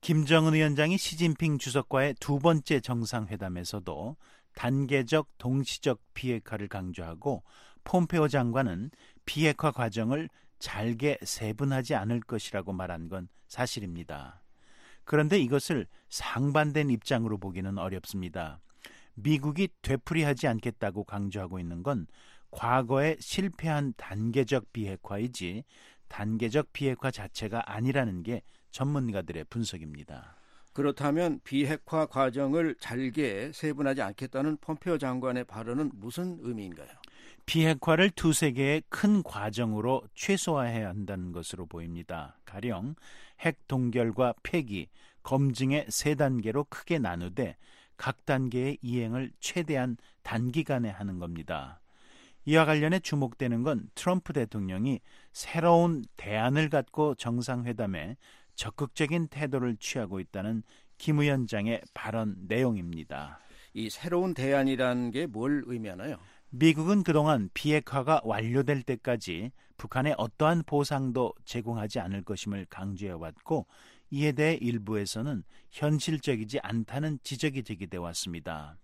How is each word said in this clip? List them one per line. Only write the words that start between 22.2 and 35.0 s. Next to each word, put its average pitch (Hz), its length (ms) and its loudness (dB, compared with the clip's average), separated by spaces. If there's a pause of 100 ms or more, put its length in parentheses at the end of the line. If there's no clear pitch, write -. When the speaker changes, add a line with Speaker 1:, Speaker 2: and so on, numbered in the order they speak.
Speaker 1:
과거에 135 720 2
실패한 156 760 -2
단계적 113 760 0
비핵화이지 101 920 -6 (420)
단계적 113 640 0
비핵화 135 400 -2
자체가 110 640 -6
아니라는 113 500 0
게 110 200 -4 (280)
전문가들의 113 760 -2
분석입니다. 76 880 -8 (360)
Speaker 2:
그렇다면 143 680 0
비핵화 147 640 0
과정을 135 720 0
잘게 123 760 -2
세분하지 139 480 -2
않겠다는 131 560 -4
폼페오 165 400 -2
장관의 127 460 -2